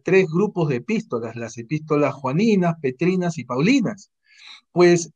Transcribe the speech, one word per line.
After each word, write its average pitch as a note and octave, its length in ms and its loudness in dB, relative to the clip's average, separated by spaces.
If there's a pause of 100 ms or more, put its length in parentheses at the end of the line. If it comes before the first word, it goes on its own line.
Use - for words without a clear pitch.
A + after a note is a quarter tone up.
tres F#3 240 4
grupos E3+ 420 -2
de B2 80 -2
epístolas, A#2 580 -6
las A#2 220 -10
epístolas D3 560 -2
juaninas, F3 680 0
petrinas E3+ 580 -2
y B2 60 -10
paulinas. D#3+ 680 0 (600)
Pues, E3+ 440 4